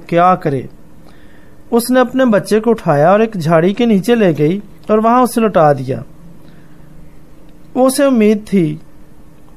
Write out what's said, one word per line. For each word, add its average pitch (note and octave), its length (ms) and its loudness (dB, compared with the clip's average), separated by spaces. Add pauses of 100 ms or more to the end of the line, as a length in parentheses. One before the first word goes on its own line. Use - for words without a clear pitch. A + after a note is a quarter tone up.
क्या F3 260 2
करे। C#3+ 320 -6 (1040)
उसने A#3+ 280 0
अपने B3+ 260 0
बच्चे G#3 340 0
को A3+ 120 0
उठाया E3 400 2
और G#3 100 2
एक A3 160 -2
झाड़ी E3 360 2
के A#3+ 120 -2
नीचे A3+ 300 2
ले G3 180 2
गई D3+ 260 -2 (320)
और G#3+ 80 2
वहां A#3 240 2
उसे A#3 180 -2
लौटा F3 320 2
दिया। B2+ 300 -6 (1700)
उसे C4 280 0
उम्मीद G#3+ 420 2
थी F#3 200 0 (880)